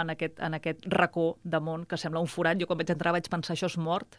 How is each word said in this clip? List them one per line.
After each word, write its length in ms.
en 100
aquest, 300
en 140
aquest 320
racó 580
de 160
món 260
que 100
sembla 240
un 60
forat. 320
Jo 80
quan 120
vaig 120
entrar 220
vaig 160
pensar, 260
"Això 120
és 120
mort, 400